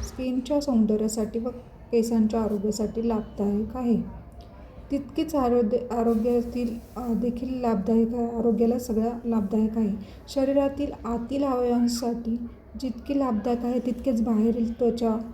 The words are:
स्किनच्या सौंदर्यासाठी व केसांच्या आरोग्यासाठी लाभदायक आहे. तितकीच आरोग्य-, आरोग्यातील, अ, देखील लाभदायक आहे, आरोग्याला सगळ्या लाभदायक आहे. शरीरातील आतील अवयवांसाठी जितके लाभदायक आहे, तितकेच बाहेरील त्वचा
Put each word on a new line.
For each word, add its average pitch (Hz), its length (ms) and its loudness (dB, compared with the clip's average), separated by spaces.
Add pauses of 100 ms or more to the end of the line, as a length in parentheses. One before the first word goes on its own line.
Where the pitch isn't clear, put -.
स्किनच्या 254 580 -2
सौंदर्यासाठी 220 760 2
व 240 100 -4 (420)
केसांच्या 226 500 4
आरोग्यासाठी 214 680 0
लाभदायक 214 680 -2
आहे. 240 240 2 (920)
तितकीच 311 440 -2
आरोग्य-, 240 600 2
आरोग्यातील, 233 800 0 (220)
अ, 247 160 -2
देखील 247 480 -2
लाभदायक 226 520 4
आहे, 233 240 -2
आरोग्याला 233 420 4
सगळ्या 233 460 -2
लाभदायक 220 520 2
आहे. 208 140 2 (380)
शरीरातील 277 640 2 (140)
आतील 233 380 -2
अवयवांसाठी 240 920 0 (440)
जितके 277 380 -4
लाभदायक 240 460 0
आहे, 247 140 0
तितकेच 233 420 0
बाहेरील 226 580 2
त्वचा 226 380 2 (160)